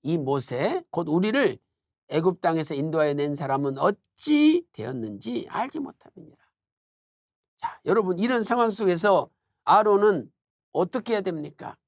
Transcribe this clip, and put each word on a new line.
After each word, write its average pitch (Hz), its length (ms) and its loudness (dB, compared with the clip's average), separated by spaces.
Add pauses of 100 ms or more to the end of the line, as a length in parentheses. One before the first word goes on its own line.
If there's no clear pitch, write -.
이 160 140 -2
모세, 143 720 -2
곧 170 180 -4
우리를 202 500 2 (500)
애굽 165 320 0
땅에서 165 320 0
인도하여 151 400 0
낸 143 220 -2
사람은 139 420 -2
어찌 302 960 2
되었는지 220 800 -8
알지 262 300 -6
못함이니라. - 580 -16 (1200)
자, - 260 -10
여러분, 185 340 0
이런 233 260 0
상황 233 260 0
속에서 190 580 2 (360)
아론은 202 680 4 (400)
어떻게 196 420 -2
해야 208 60 0
됩니까? 147 560 -8 (120)